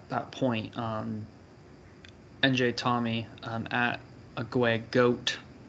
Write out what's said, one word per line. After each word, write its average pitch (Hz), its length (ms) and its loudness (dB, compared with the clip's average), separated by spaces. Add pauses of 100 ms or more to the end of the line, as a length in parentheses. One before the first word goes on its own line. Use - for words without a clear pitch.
that 123 220 -4
point, 113 460 0
um, 110 480 -4 (1160)
N 135 120 4
J 123 160 4
Tommy, 117 560 0 (160)
um, 117 280 -4
at 120 280 0 (380)
Ague 117 540 2
Goat, 123 460 4 (320)